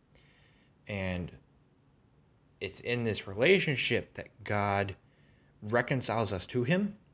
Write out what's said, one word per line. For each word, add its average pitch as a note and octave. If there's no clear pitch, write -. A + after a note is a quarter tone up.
And F#2
it's G2
in A#2+
this G#2+
relationship B2
that -
God G2+
reconciles A#2
us F#2
to B2
him, F#3